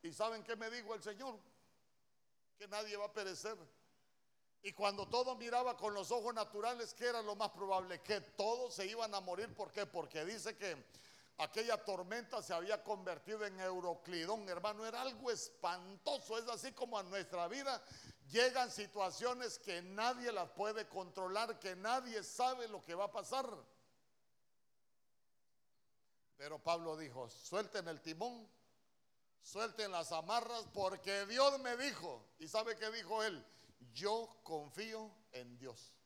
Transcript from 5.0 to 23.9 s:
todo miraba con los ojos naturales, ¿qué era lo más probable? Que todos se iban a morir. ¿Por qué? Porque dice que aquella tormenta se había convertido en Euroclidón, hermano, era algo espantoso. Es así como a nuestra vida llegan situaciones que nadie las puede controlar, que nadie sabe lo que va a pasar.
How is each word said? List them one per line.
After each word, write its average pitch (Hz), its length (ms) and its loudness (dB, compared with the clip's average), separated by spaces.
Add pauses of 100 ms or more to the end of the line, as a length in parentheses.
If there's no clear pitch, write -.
todo 254 260 4
miraba 240 400 2
con 208 180 0
los 202 180 0
ojos 240 220 2
naturales, 226 600 0
¿qué 240 140 0
era 233 140 4
lo 208 140 0
más 208 140 2
probable? 185 520 0
Que 208 200 2
todos 233 520 0
se 190 140 -2
iban 220 260 0
a 196 60 2
morir. 185 340 -2
¿Por 208 200 -6
qué? 202 120 2
Porque 156 380 -2
dice 208 320 -2
que 170 260 -2 (580)
aquella 214 440 2
tormenta 202 580 -2
se 185 120 -2
había 196 300 2
convertido 196 600 -2
en 190 140 -6
Euroclidón, 180 920 -2
hermano, 208 360 -2
era 233 160 -4
algo 254 280 -2
espantoso. 196 1080 -2
Es 233 100 -2
así 240 240 -4
como 240 260 -2
a 196 60 0
nuestra 180 440 0
vida 262 360 -2 (480)
llegan 247 400 6
situaciones 214 880 0
que 175 220 -2
nadie 233 500 2
las 185 180 0
puede 214 400 0
controlar, 190 680 0
que 185 160 -4
nadie 226 480 2
sabe 247 440 2
lo 196 160 -8
que 170 120 -4
va 202 100 2
a 202 60 -4
pasar. 247 360 0 (3000)